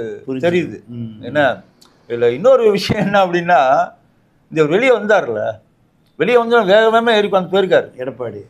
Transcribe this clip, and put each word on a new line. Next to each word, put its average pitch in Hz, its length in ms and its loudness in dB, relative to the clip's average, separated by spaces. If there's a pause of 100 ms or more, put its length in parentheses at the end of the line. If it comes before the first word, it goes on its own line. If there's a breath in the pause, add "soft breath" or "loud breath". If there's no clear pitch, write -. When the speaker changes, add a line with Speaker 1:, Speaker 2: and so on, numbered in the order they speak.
(280)
Speaker 1:
புரிஞ்சுது. - 20 -6
Speaker 2:
தெரியுது. 135 580 -4
Speaker 1:
ம். 117 340 -14
Speaker 2:
என்ன, 123 400 -2 (460)
இதுல 120 220 0
இன்னொரு 220 420 2
விஷயம் 196 320 -2
என்ன 196 220 0
அப்படின்னா, 170 680 0 (580)
இந்த 156 160 0
வெளியே 226 320 2
வந்தாருல, 131 540 -2 (640)
வெளியே 240 220 2
வந்து 226 280 2
வேக 220 360 4
வேகமா 233 80 0
ஏறி 208 180 2
உட்கார்ந்து 185 340 0
போயிருக்காரு. 165 380 0
Speaker 1:
எடப்பாடி. 120 400 -10 (100)